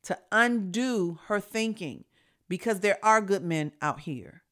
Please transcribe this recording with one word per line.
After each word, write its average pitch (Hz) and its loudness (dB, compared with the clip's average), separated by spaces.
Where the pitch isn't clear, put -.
to - -4
undo 214 0
her 208 0
thinking, 220 -6
because 190 -2
there 202 2
are 220 6
good 190 0
men 156 -2
out 147 -2
here. - -12